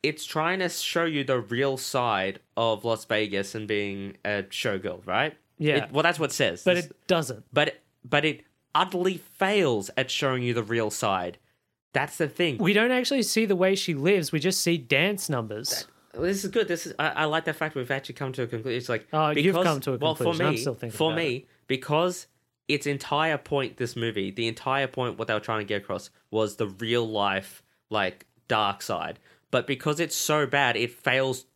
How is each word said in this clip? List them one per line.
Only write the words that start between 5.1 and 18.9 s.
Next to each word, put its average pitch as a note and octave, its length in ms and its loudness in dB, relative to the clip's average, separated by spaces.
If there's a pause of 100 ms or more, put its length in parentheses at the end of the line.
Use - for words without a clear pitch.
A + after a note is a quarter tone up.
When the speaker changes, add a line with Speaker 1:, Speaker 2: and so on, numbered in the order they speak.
Speaker 2:
Yeah. D3 260 2
Speaker 1:
It, - 80 -12
well, D3+ 120 2
that's E3+ 160 2
what C#3+ 100 0
it - 40 -6
says. G2 280 0
Speaker 2:
But F3 160 4
Speaker 1:
It's D#3+ 80 -2
Speaker 2:
it - 220 -20
doesn't. C3 440 0
Speaker 1:
But, D3 280 2 (280)
but D3 160 4
it D3 200 -2 (320)
utterly F3+ 420 2
fails E3+ 800 2
at B2+ 140 0
showing C3 340 0
you A#2+ 100 0
the A#2 80 0
real A2+ 280 0
side. F#2 480 0 (540)
That's C#3+ 260 -2
the D#3 100 0
thing. D#3 300 -2
Speaker 2:
We G3+ 140 2
don't A3 180 4
actually B3+ 320 0
see A3 240 2
the G3 100 2
way F#3+ 180 4
she F#3 200 -2
lives. D#3+ 380 2
We D#3+ 80 0
just F#3 220 0
see E3+ 160 2
dance D#3+ 500 0
numbers. A2 420 -4
Speaker 1:
That, - 160 -4 (280)
well, B2+ 100 -6
this G3 200 -2
is G3 60 -4
good. A3 180 0
This E3+ 180 -4
is, D3+ 120 -10
I, D3+ 100 0
I - 180 0
like D#3+ 180 0
the D#3+ 80 -2
fact D#3 220 -4
we've B2+ 160 -4
actually C3+ 240 -4
come C3+ 180 -4
to C3 100 -4
a A#2 40 -2
conclusion. A#2+ 320 -4
It's B2 100 -6
like, A#2 240 -2